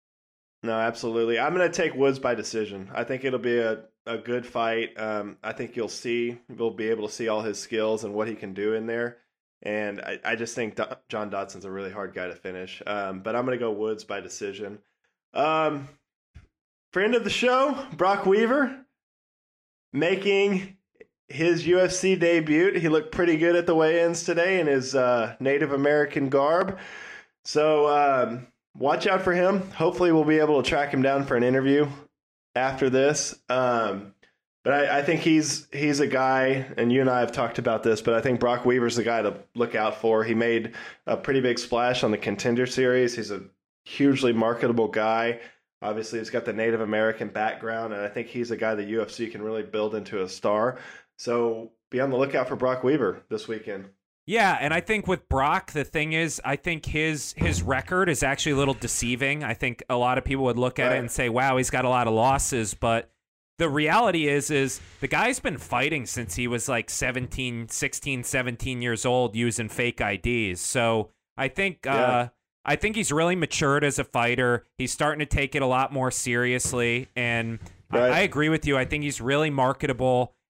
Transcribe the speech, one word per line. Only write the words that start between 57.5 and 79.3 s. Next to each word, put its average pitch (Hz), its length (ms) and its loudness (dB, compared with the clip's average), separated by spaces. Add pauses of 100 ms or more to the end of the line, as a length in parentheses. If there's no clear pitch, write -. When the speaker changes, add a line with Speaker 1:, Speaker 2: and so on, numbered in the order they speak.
Speaker 2:
record 180 460 0
is 143 160 0
actually 143 280 0
a 135 40 2
little 135 180 2
deceiving. 127 680 -2
I 113 100 -2
think 123 340 -6
a 131 60 0
lot 123 240 2
of 127 60 -6
people 135 220 0
would 120 120 2
look 123 220 0
at 123 80 4
Speaker 1:
Right. 131 80 2
Speaker 2:
it - 20 0
and 120 120 -6
say, 127 180 0
"Wow, 131 280 2
he's 127 140 0
got 127 140 0
a 123 40 2
lot 123 200 2
of 110 40 2
losses," 120 640 2
but 113 380 0 (460)
the 165 100 0
reality 160 580 2
is, 143 240 0
is 135 300 0 (200)
the 139 60 -6
guy's 208 320 0
been 165 200 -6
fighting 131 480 -2
since 113 280 -8
he 123 140 -2
was, 117 200 -4
like, 117 220 -2
seventeen, 123 800 -6
sixteen, 135 560 -6
seventeen 123 580 -4
years 120 240 -2
old 123 300 0
using 117 320 -2
fake 120 320 -4
I 104 160 -2
Ds. 107 440 -2
So 113 500 0 (260)
I 135 100 -4
think, 190 380 -4
Speaker 1:
Yeah. 135 100 -2
Speaker 2:
uh, 123 340 2 (400)
I 147 60 2
think 208 220 -2
he's 180 160 -2
really 165 240 2
matured 147 480 0
as 143 160 0
a 131 40 0
fighter. 120 640 0 (100)
He's 131 160 -4
starting 151 280 0
to 147 60 -2
take 139 280 -2
it 139 80 0
a 131 40 2
lot 127 260 2
more 127 180 0
seriously, 123 1040 -2
and 117 460 -2 (320)
I, 120 60 2
Speaker 1:
Right. 123 140 4
Speaker 2:
I 160 100 2
agree 151 260 0
with 156 180 0
you. 139 100 2
I 127 80 2
think 151 200 -4
he's 139 160 -6
really 143 300 0